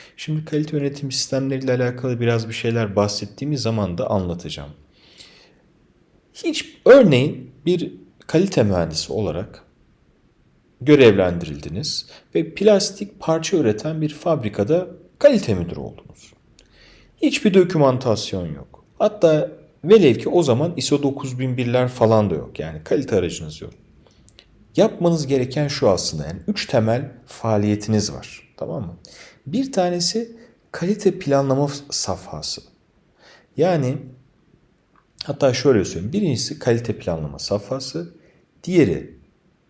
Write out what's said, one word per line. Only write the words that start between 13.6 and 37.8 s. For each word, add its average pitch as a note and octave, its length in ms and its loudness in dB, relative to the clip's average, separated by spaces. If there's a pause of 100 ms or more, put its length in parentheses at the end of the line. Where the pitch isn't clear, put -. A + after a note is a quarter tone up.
bir D3+ 80 -2
fabrikada D3 800 -2 (300)
kalite A3 360 4
müdürü F2 260 -4
oldunuz. - 520 -16 (920)
Hiçbir G#3+ 320 0
dokümantasyon B2 1000 2
yok. - 300 -18 (140)
Hatta E3 520 2 (340)
velev E3+ 300 6
ki - 140 -4
o F3 140 2
zaman D3 340 0
iso C#3 260 0
dokuz C3 360 -4
bin B2+ 180 -4
birler B2 320 0
falan A2 420 4
da E2 40 -2
yok. B1 240 -10
Yani D#2 260 -12
kalite - 320 -2
aracınız E2 440 -4
yok. - 120 -16 (1040)
Yapmanız E3+ 500 2
gereken C3+ 420 -2
şu C3+ 200 0
aslında, E2+ 380 -2
yani E2+ 220 -12
üç - 180 -6
temel A#2 460 0 (140)
faaliyetiniz G#2 880 -2
var. - 440 -18
Tamam - 260 -8
mı? E2+ 140 -12 (500)
Bir B3+ 260 -4
tanesi F3+ 640 -2 (360)
kalite G3 460 -2
planlama C#3 500 0 (220)
safhası. - 720 -8 (920)
Yani D3+ 400 0 (1300)
hatta C#3+ 300 0
şöyle A#2+ 300 4
söyleyeyim. G#2 280 -8
Birincisi F3 460 -2
kalite A#2 400 -2
planlama D#2 400 -6
safhası, C3 760 -8 (500)